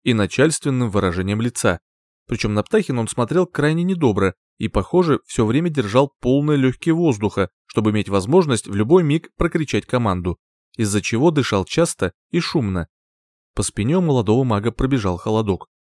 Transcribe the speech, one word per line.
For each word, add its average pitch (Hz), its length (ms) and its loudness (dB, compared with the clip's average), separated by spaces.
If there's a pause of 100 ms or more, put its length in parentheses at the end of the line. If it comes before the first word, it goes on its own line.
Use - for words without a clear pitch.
и 123 100 2
начальственным 127 720 0
выражением 95 540 -2
лица. 117 380 -2 (460)
Причём 107 280 -4
на 104 80 0
Птахина 147 400 -2
он 107 60 -4
смотрел 165 380 0
крайне 156 360 -2
недобро 123 520 0 (220)
и, 110 120 -4
похоже, 160 580 0
всё - 180 0
время 139 240 0
держал 135 540 0
полные 143 340 2
лёгкие 135 380 2
воздуха, 107 560 0 (160)
чтобы 107 240 0
иметь 104 180 0
возможность 117 600 0
в 101 60 -8
любой 123 280 4
миг 151 340 -2
прокричать 160 480 -2
команду, 90 540 -2 (400)
из-за 104 240 0
чего 135 280 0
дышал 113 360 0
часто - 480 -2 (160)
и 170 100 -2
шумно. 98 480 -4 (640)
По 104 80 -4
спине 123 360 -2
у - 20 2
молодого 127 440 2
мага 110 280 0
пробежал 110 460 0
холодок. 107 480 -2 (280)